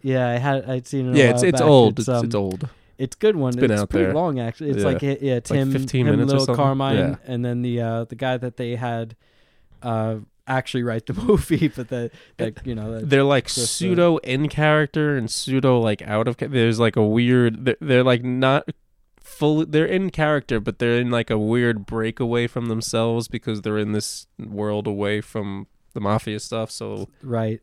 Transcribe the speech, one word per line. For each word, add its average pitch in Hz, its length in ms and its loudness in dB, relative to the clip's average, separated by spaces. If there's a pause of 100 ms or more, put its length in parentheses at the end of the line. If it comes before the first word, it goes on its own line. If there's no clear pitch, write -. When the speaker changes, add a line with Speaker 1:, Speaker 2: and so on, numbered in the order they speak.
Speaker 1:
Yeah, 131 280 0
I 120 80 0
had, 135 320 -2
I'd 127 180 -4
seen 131 220 -2
it 127 60 2
a - 20 6
Speaker 2:
Yeah, - 100 8
Speaker 1:
while - 80 6
Speaker 2:
it's, 123 80 0
it's 180 180 4
Speaker 1:
back. 151 80 6
Speaker 2:
old. 123 300 8
Speaker 1:
It's, 110 80 -2
Speaker 2:
It's, 120 160 0
it's 117 120 -2
Speaker 1:
um, 101 60 0
Speaker 2:
old. 95 280 -6 (280)
Speaker 1:
it's 131 180 -6
a - 40 -20
good 214 160 4
one. 135 140 0
Speaker 2:
It's 123 80 -2
been 123 140 4
Speaker 1:
It's 104 100 2
Speaker 2:
out - 80 -2
Speaker 1:
pretty 95 160 2
Speaker 2:
there. 95 100 0
Speaker 1:
long, 160 240 0
actually. 123 320 -4
It's 123 80 -2
Speaker 2:
Yeah. 101 60 2
Speaker 1:
like, - 160 0
yeah, 139 340 -2
Speaker 2:
Like 120 80 -2
Speaker 1:
Tim, 135 280 0
Speaker 2:
fifteen 131 360 0
Speaker 1:
him, 147 80 4
Speaker 2:
minutes 139 180 2
or 139 40 4
Speaker 1:
Lil 135 100 2
Speaker 2:
something. 127 160 0
Speaker 1:
Carmine, 135 340 2
Speaker 2:
Yeah. 92 180 0 (100)
Speaker 1:
and 123 200 -4
then 120 160 -2
the, 120 200 -2
uh, 113 240 -2
the 120 100 -12
guy 127 220 -2
that 123 200 -8
they 120 200 -6
had, 117 380 -6 (680)
uh, 110 340 -2 (300)
actually 131 360 -2
write 117 220 -4
the 131 80 -6
<laughs> 214 140 -6
movie, 165 400 2
but 127 220 -6
that, 120 220 -6 (260)
that, 113 280 -6
you 127 80 -6
know, 110 260 -8
that 147 120 -4
Speaker 2:
They're, 139 120 6
like, 139 220 2
Speaker 1:
Chris, - 140 -6
uh, 120 80 -2
Speaker 2:
pseudo 175 500 2
in 139 320 -2
character 151 680 0
and 113 140 -4
pseudo, 131 500 2
like, 110 220 0
out 107 260 -2
of 120 100 -4
ca-, 165 100 -6
there's, 117 320 2
like, 117 160 2
a 110 100 4
weird, 120 600 2
they're, 131 140 0
they're, 127 240 4
like, 123 220 2
not 131 420 0 (540)
full, 151 440 0
they're 156 200 2
in 185 240 -2
character, 151 500 0
but 104 200 -6
they're 120 200 2
in, 123 100 -2
like, 117 200 -2
a 110 80 0
weird 110 480 0
break 110 340 -6
away 120 260 0
from 117 200 -6
themselves 117 640 -2
because 110 320 -6
they're 107 160 -2
in 104 160 -2
this - 340 -6 (100)
world 104 480 -6
away 104 360 -2
from 98 440 -8 (280)
the 113 80 -8
mafia 107 400 -2
stuff, 113 280 -6
so 104 380 -10 (140)
Speaker 1:
Right, 113 420 -4